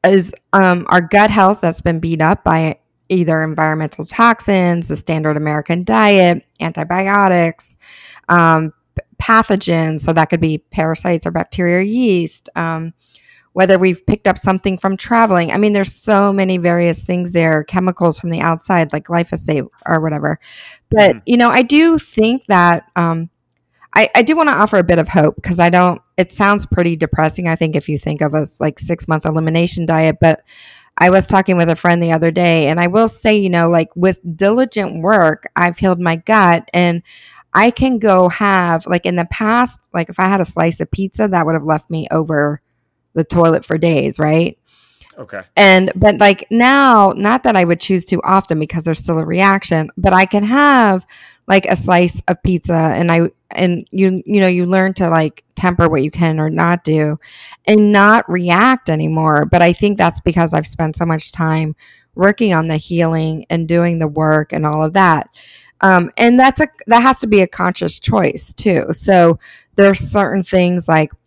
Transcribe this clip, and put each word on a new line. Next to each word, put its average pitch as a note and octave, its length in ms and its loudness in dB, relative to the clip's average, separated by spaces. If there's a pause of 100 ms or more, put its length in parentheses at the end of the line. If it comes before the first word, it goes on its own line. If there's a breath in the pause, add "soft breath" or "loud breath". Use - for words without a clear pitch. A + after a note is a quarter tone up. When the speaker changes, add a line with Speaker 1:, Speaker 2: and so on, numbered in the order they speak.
Speaker 1:
is, F#3 300 2 (180)
um, F3+ 380 2
our F3+ 100 4
gut G3+ 300 2
health G#3 300 2
that's E3 200 -2
been E3 200 -2
beat E3 200 -4
up E3 220 0
by D#3+ 380 -2 (280)
either D#3+ 360 0
environmental D#3 600 -4
toxins, F#3 840 0
the D3+ 80 -6
standard D#3 400 -4
American D3+ 480 -4
diet, G3+ 600 2 (160)
antibiotics, F3 1160 -2 (520 loud breath)
um, E3 440 2 (240)
p-, - 60 -10 (200)
pathogens. E3+ 760 0
So E3 120 -2
that D#3+ 180 0
could E3 100 -2
be D#3 180 -2
parasites E3 680 -4
or E3 40 -4
bacteria F3 480 -4
or F#3 40 0
yeast. G3+ 760 -2
Um, E3 360 -8 (640 soft breath)
whether F#3+ 240 2
we've F#3 280 0
picked G#3 220 -2
up F3+ 100 -2
something F#3+ 400 -4
from F#3+ 180 -4
traveling. G3+ 540 0
I - 60 -4
mean, G#3 160 2
there's G3 200 -2
so G3+ 400 0
many F#3 260 -2
various E3+ 440 0
things F3+ 300 -6
there, D#3+ 320 0
chemicals F3+ 560 -2
from E3+ 100 -8
the E3 100 -4
outside, E3 520 -2
like D3+ 140 -8
glyphosate E3 600 -4 (180)
or D#3+ 160 -2
whatever. D3+ 380 -4 (520 loud breath)
But, G3 260 4
Speaker 2:
Mm-hmm. - 100 -16
Speaker 1:
you A#3+ 120 2
know, A#3+ 120 4
I B3+ 120 2
do D#4 360 2
think A#3 480 -2
that, F3 380 2 (100)
um, E3+ 360 -2 (640 soft breath)
I, - 220 2
I A#3+ 80 4
do D4+ 140 0
wanna D#4 160 2
offer G#3 240 0
a F3+ 80 2
bit E3+ 160 2
of D#3 80 -2
hope D#3 340 0
'cause F3 160 -4
I F3 120 4
don't, F3+ 300 2 (160)
it F3+ 140 -2
sounds G3+ 360 0
pretty F3 280 -2
depressing, D#3+ 540 -2
I D#3+ 80 -2
think, D#3+ 180 -4
if D#3+ 140 -4
you D3 100 -4
think D3+ 220 -6
of D3 120 -2
a D#3 100 -2
s-, - 180 -10
like, D3+ 180 -4
six-month E3 480 -6
elimination D#3+ 600 -2
diet. D#3+ 340 0
But D#3+ 220 2 (540 loud breath)
I F3+ 140 4
was F#3+ 160 4
talking F#3+ 300 0
with E3+ 140 0
a D#3+ 40 0
friend E3+ 260 0
the E3 120 0
other D#3+ 180 0
day, E3 380 0
and D#3+ 100 -2
I F3 80 0
will G#3+ 220 2
say, G#3+ 280 0
you G3 140 0
know, E3+ 180 2
like, E3 280 0
with F3 240 0 (160)
diligent G3+ 680 -2
work, F3 540 0
I've F3 220 -2
healed F#3 200 0
my E3+ 180 -2
gut, F3 560 2
and F3 300 0 (520 loud breath)
I A3+ 180 2
can B3+ 260 -2
go F#3 300 4
have, F3 580 -2
like, F3 180 -4
in F3 120 -2
the F3 160 -2
past, A#3 600 -2
like, E3+ 180 -6
if F#3 100 -10
I F#3 60 2
had G3 140 0
a E3+ 40 0
slice E3+ 340 -2
of - 140 -6
pizza, G3 340 -4
that F3+ 180 -2
would D#3+ 100 -2
have D3 100 -4
left D#3 260 -4
me D#3+ 220 -6
over D3 480 -2 (540)
the D#3+ 100 -2
toilet E3 400 0
for - 140 -4
days, D3+ 400 -2
right? D#3+ 380 0 (600 soft breath)
Speaker 2:
Okay. G#2 240 -16 (140)
Speaker 1:
And, F#3+ 400 4
but, G3+ 220 2
like, G3+ 340 2
now, A#3+ 640 4
not G#3+ 280 -2
that A3+ 120 2
I F3+ 80 4
would E3+ 160 0
choose F3+ 240 -4
too - 180 -2
often F3+ 380 0
because D#3+ 240 -6
there's E3 160 -4
still E3 180 -4
a D#3+ 60 -4
reaction, F3 720 0
but F#3 160 0
I F#3 120 4
can G3+ 200 -2
have, A#3+ 600 2 (440 loud breath)
like, G3 180 2
a - 80 0
slice F3+ 540 0
of F3+ 160 -4
pizza, F3 300 -2
and D#3+ 360 0
I, E3+ 200 0 (200)
and F3 400 -4
you, F#3+ 340 -2
you G#3 160 0
know, F#3+ 60 4
you F3+ 200 0
learn F#3+ 280 0
to, F3+ 140 -2
like, D#3+ 340 -2 (140)
temper F3 320 0
what D#3 160 0
you D#3 80 -6
can D#3+ 260 -2
or D#3 100 -2
not E3+ 360 -2
do D#3 340 0 (480 loud breath)
and G#3+ 240 4
not G#3 400 4
react F3+ 580 0
anymore. D#3 580 0
But E3+ 160 2
I F3 100 4
think G3+ 260 -2
that's E3+ 220 0
because E3 340 -2
I've D#3+ 120 -2
spent D#3+ 280 -6
so E3+ 120 -4
much D#3+ 260 -4
time D#3+ 420 -2 (400 soft breath)
working G3 400 0
on D#3+ 140 -2
the D#3 80 -4
healing D#3+ 720 -4
and E3 160 -2
doing E3+ 320 0
the D#3 80 -2
work D#3 460 0
and D#3+ 120 -4
all D3+ 200 -2
of D#3 80 -4
that. F3+ 360 2 (520 soft breath)
Um, F3+ 360 2
and A#3+ 220 4
that's C4 220 2
a, D#4 80 0 (180)
that A#3 160 4
has C4 180 2
to B3 60 -6
be G#3 140 4
a F3+ 80 2
conscious F3+ 500 -6
choice - 560 -2
too. - 380 -2
So E3+ 480 2 (340 soft breath)
there G3 160 6
are F#3+ 40 0
certain F#3+ 500 -2
things F3+ 420 0
like D#3+ 240 0 (160)